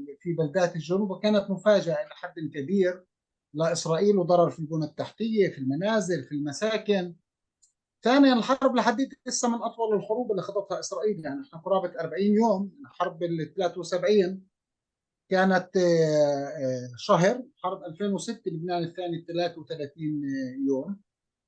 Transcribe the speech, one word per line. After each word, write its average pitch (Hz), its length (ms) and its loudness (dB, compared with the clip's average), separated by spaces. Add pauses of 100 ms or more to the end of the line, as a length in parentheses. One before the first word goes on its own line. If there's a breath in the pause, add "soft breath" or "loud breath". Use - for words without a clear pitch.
(200)
في 170 140 -4
بلدات 165 420 0
الجنوب، 185 360 -2
وكانت 202 380 0
مفاجأة 185 440 2
إلى 151 220 -4
حد 180 180 -14 (200)
كبير 180 520 0 (480)
لإسرائيل، 165 640 2
وضرر 170 320 4
في 135 100 -8
البنى 156 260 -4
التحتية، 202 640 0
في - 80 -8
المنازل، 170 680 0
في - 120 -18
المساكن. 180 800 -2 (880)
ثانيًا، 269 300 6
الحرب 247 420 2
لحديت 226 340 2 (180)
لسه 247 220 -2
من 233 140 -2
أطول 226 340 -2
الحروب 220 340 -2
اللي 185 100 -2
خضتها 190 380 -6
إسرائيل، 170 460 -4
يعني، 139 220 -8
إحنا 165 120 -16
قرابة 180 400 -2
أربعين 175 340 0
يوم. 202 380 2 (140)
حرب 175 380 -6
ال 165 320 -4
ثلاثة 180 240 -2
وسبعين 190 680 0 (840)
كانت، 185 480 4
آه، 180 40 4 (640)
آه، 131 500 -4
شهر، 208 460 2 (200)
حرب 190 200 -6
ألفين 196 300 -4
وستة 190 380 -6
لبنان 170 320 -4
الثاني 170 440 -6
ثلاثة 165 340 -4
وثلاثين 151 600 -6 (460)
يوم، 143 320 -2 (480)